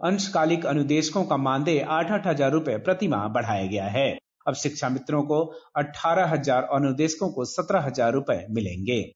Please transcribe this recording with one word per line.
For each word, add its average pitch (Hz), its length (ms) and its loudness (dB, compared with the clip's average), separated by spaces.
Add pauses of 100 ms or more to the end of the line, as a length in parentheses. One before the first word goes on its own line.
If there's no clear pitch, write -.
अंशकालिक 170 600 0
अनुदेशकों 151 580 2
का 156 140 0
मानदेय 139 420 2 (100)
आठ 165 220 0
आठ 202 160 0
हजार 143 240 2
रुपए 151 260 0
प्रति 185 300 0
माह 107 200 0
बढ़ाया 110 380 0
गया 95 220 -2
है। 127 200 2 (400)
अब 139 60 -2
शिक्षा 139 360 -4
मित्रों 131 340 -2
को 151 180 2 (340)
अठारह 165 560 2
हजार 135 320 2
और 139 180 0
अनुदेशकों 156 480 0
को 127 160 -4
सत्रह 180 360 0
हजार 127 320 0
रुपए 113 360 -2
मिलेंगे। 107 500 -2 (160)